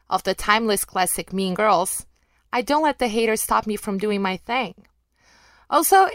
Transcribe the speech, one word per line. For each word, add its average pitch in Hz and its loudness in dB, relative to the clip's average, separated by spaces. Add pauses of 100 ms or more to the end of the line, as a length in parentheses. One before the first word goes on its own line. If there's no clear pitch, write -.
of - -2
the 190 -2
timeless 214 0
classic - -4
Mean 185 -2
Girls, 196 0 (460)
I 240 0
don't 294 0
let 285 -2
the 247 0
haters 220 0
stop 220 -2
me 214 -4
from 202 -6
doing 202 -2
my 185 -2
thing. 233 -6 (920)
Also, 370 4